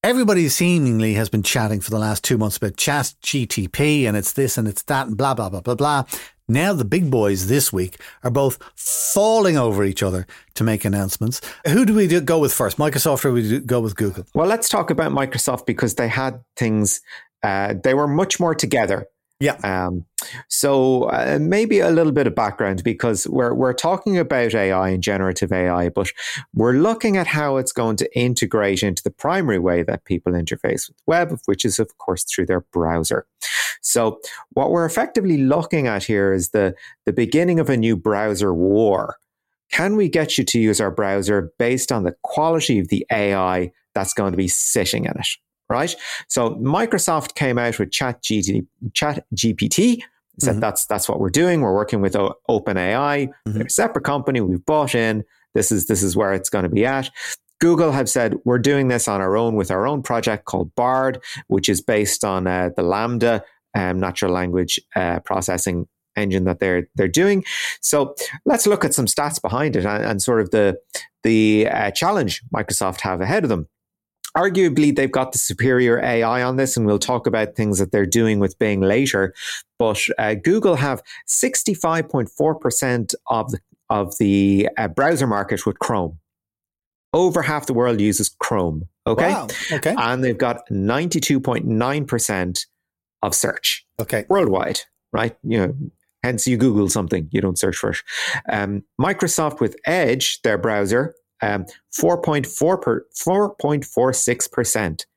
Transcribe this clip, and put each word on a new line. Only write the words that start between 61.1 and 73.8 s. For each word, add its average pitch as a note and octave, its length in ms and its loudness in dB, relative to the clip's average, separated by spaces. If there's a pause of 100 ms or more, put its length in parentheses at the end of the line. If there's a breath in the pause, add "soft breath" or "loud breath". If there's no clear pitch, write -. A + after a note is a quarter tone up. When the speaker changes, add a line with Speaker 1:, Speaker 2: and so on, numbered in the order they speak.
Speaker 2:
which G2 200 2
is G2 120 0
based G#2+ 440 0
on, F#2 220 -2
uh, F2+ 280 0
the - 60 -2
Lambda, A2 600 0 (320 loud breath)
um, F#2 240 0
natural F#2 340 -2
language, F2+ 460 0 (160)
uh, E2+ 240 0
processing F2+ 680 -4 (280)
engine F#2+ 300 0
that F2+ 140 0
they're, F2+ 360 0
they're G2 120 2
doing." F#3+ 360 2 (360 loud breath)
So - 360 -2 (280 loud breath)
let's C4+ 220 2
look G3+ 180 2
at - 120 0
some C3 100 0
stats D#3 340 -4
behind B2+ 360 -2
it F#2 100 0
and, G#2 180 -2
and G#2+ 160 -2
sort A2+ 220 2
of F#2 80 0
the, G#2 300 4 (420 loud breath)
the, G#2+ 460 4
uh, G#2 240 -2
challenge E3 500 0 (100)
Microsoft G2 500 -4
have F#2 200 -2
ahead D#3 220 0
of C#3 60 0
them. E2+ 180 -2 (720)